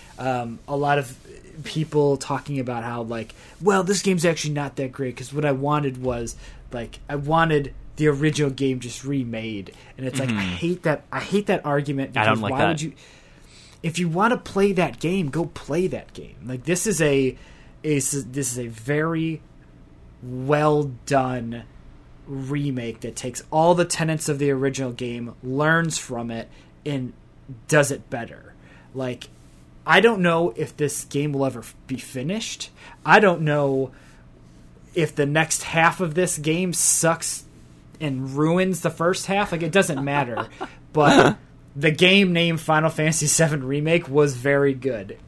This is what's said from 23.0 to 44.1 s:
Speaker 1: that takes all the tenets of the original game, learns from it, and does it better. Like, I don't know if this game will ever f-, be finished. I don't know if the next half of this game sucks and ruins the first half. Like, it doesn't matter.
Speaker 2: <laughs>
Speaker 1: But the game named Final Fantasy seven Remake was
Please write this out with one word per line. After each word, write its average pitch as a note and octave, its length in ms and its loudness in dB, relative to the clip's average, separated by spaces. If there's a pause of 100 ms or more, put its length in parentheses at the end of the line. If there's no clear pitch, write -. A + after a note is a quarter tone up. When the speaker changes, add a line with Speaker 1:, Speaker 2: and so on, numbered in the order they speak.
Speaker 1:
that A2+ 140 -8
takes - 360 -8
all D#3+ 240 6
the E3+ 100 2
tenets D#3+ 440 -2
of C#3+ 100 0
the C#3+ 120 2
original C3+ 400 -2
game, A#2+ 420 -8 (100)
learns D3+ 540 2
from A#2+ 340 -6
it, A2+ 160 -6 (380)
and C3+ 280 -4 (540)
does D3 240 4
it - 180 -10
better. - 440 -12 (400)
Like, B2+ 360 -8 (560)
I D#3+ 160 8
don't A3 200 4
know E3+ 340 2
if - 220 -6
this - 280 -4
game D3 280 -2
will C3+ 120 0
ever A#2+ 140 -4
f-, - 160 -16 (120)
be C3 100 -6
finished. D#3 720 -8 (360)
I E3 140 10
don't F3+ 220 4
know C#3 500 0 (1040)
if D#3+ 220 0
the D3 100 2
next D#3 380 0
half E3 360 2
of E3+ 140 -2
this F3 240 0
game E3 360 -2
sucks - 720 0 (540)
and C3+ 380 -4
ruins F3 440 2
the E3 80 0
first E3+ 360 -2
half. G3 260 0
Like, E3 120 -4
it E3 80 -4
doesn't D#3 320 2
matter. C#3 500 -2
Speaker 2:
<laughs> - 40 -20 (340)
Speaker 1:
But D3+ 460 6 (380)
the D#3 160 2
game F#3 420 6
named E3+ 260 2
Final D#3 300 2
Fantasy D#3 380 0
seven D3+ 360 2
Remake D3 460 0
was C#3+ 260 4